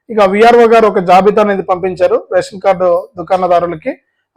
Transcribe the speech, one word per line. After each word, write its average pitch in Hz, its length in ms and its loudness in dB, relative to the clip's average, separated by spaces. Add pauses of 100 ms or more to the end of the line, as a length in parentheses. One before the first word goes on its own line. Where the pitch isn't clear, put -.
ఇక 214 120 -2
విఆర్ఓ 226 460 4
గారు 220 200 4
ఒక 202 120 -2
జాబితా 190 420 2
అనేది 196 200 -2
పంపించారు 180 720 -4
రేషన్ 185 260 -6
కార్డు 180 460 -2 (100)
దుకాణదారులకి. 175 760 -4 (440)